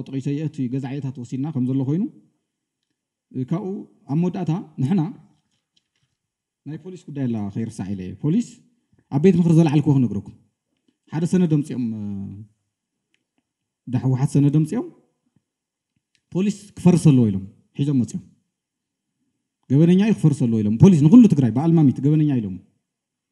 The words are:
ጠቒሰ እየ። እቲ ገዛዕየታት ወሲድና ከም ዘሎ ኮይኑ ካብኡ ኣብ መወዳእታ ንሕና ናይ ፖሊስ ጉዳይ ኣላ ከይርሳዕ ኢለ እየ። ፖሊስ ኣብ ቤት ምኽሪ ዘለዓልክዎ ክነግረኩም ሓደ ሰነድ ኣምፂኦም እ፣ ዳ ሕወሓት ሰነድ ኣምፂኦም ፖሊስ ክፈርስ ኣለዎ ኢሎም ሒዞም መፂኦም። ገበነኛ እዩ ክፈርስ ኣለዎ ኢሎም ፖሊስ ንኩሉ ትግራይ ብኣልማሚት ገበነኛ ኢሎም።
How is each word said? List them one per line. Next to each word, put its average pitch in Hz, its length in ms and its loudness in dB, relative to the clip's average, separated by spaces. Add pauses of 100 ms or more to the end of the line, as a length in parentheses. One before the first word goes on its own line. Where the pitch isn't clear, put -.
ጠቒሰ 131 240 -10
እየ። 143 160 -6
እቲ 151 140 -8 (120)
ገዛዕየታት 131 480 -8
ወሲድና 131 320 -10
ከም 131 160 -4
ዘሎ 127 160 -4
ኮይኑ 151 220 -4 (1400)
ካብኡ 170 260 -6 (360)
ኣብ 147 140 -6
መወዳእታ 175 340 -4 (260)
ንሕና 156 240 -2 (1600)
ናይ 147 120 -14
ፖሊስ 180 260 -20
ጉዳይ 143 220 -10
ኣላ 117 120 -4 (120)
ከይርሳዕ 107 400 -10
ኢለ 101 120 -8
እየ። 92 160 -12
ፖሊስ 185 300 -2 (640)
ኣብ 139 100 0
ቤት 185 140 6
ምኽሪ 170 180 2
ዘለዓልክዎ 151 400 4
ክነግረኩም 107 420 -2 (760)
ሓደ 165 140 -4
ሰነድ 180 280 2
ኣምፂኦም 127 360 -2
እ፣ 110 140 -8 (1800)
ዳ 123 120 -6
ሕወሓት 131 320 0
ሰነድ 143 240 4
ኣምፂኦም 160 320 0 (1500)
ፖሊስ 196 220 -4 (180)
ክፈርስ 175 320 2
ኣለዎ 127 200 6
ኢሎም 95 180 -4 (320)
ሒዞም 143 220 -2
መፂኦም። 123 260 -4 (1500)
ገበነኛ 170 320 4
እዩ 214 120 0
ክፈርስ 147 280 0
ኣለዎ 117 180 0
ኢሎም 104 180 -2
ፖሊስ 170 240 6
ንኩሉ 196 260 8
ትግራይ 131 240 2
ብኣልማሚት 156 480 2
ገበነኛ 151 340 0
ኢሎም። 104 220 -6 (760)